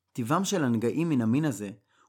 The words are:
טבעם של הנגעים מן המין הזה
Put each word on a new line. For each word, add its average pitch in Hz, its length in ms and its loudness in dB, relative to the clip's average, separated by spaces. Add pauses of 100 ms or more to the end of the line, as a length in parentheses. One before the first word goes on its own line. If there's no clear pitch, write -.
(120)
טבעם 139 320 0
של 185 200 0
הנגעים 120 440 0
מן 143 120 2
המין 117 240 2
הזה 104 260 -4 (380)